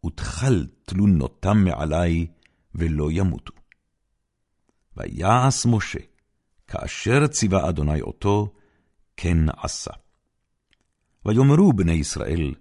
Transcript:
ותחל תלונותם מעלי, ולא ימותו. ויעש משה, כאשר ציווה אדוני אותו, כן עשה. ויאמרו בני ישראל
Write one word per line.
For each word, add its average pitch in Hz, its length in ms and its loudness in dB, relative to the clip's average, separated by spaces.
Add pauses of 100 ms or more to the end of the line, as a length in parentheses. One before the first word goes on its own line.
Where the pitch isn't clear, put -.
ותחל 98 600 -2 (180)
תלונותם 95 800 2
מעלי, 82 600 0 (480)
ולא 78 380 -2
ימותו. 92 400 -2 (1400)
ויעש 120 720 0
משה, 117 320 0 (680)
כאשר - 600 0
ציווה 95 420 0
אדוני 76 320 -2
אותו, 101 520 -2 (640)
כן 85 220 0 (240)
עשה. - 280 -8 (1300)
ויאמרו 139 480 6
בני 90 200 2
ישראל 76 680 -4